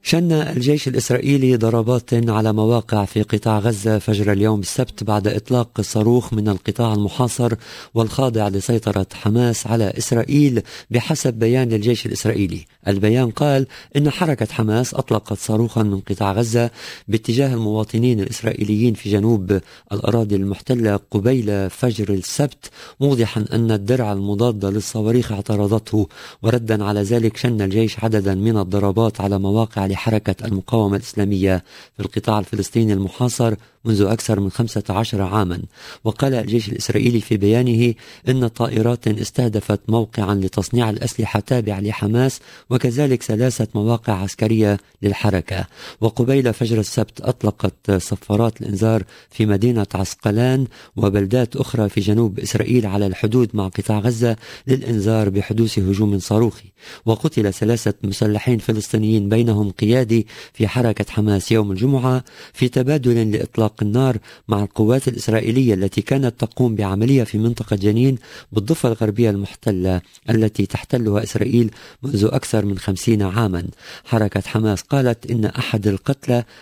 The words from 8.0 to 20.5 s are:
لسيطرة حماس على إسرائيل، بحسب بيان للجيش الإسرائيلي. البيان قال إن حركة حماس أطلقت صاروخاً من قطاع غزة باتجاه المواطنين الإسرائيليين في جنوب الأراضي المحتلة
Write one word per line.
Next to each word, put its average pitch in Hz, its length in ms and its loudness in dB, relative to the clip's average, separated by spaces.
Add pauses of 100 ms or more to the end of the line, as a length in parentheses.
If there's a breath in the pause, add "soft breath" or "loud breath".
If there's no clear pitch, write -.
لسيطرة 98 640 0
حماس 117 540 0
على 110 300 0
إسرائيل، 123 640 2 (300 loud breath)
بحسب 123 420 -2
بيان 117 360 0
للجيش 113 360 0
الإسرائيلي. 98 600 -2 (220 soft breath)
البيان 107 440 2
قال 135 360 2 (280 loud breath)
إن 147 140 4
حركة 143 440 0
حماس 113 400 0
أطلقت 107 440 -2
صاروخاً 113 460 0
من 101 160 0
قطاع 98 320 -4
غزة 117 380 0 (380 loud breath)
باتجاه 120 460 0
المواطنين 110 680 0
الإسرائيليين 110 720 0
في 101 180 -8
جنوب 101 480 2 (320 loud breath)
الأراضي 104 440 0
المحتلة 101 640 0 (120)